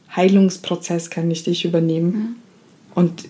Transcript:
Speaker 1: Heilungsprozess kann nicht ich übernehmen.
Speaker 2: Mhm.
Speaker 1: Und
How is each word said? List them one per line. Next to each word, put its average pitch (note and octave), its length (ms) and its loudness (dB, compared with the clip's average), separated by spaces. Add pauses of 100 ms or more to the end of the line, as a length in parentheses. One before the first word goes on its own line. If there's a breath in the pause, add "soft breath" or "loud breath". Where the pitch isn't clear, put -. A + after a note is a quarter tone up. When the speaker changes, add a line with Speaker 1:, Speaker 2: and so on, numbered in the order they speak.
(160)
Speaker 1:
Heilungsprozess F3+ 960 2
kann E3+ 180 -4
nicht E3 200 -4
ich F3 180 -2
übernehmen. E3 460 0
Speaker 2:
Mhm. A3 240 -4 (600)
Speaker 1:
Und F3 340 0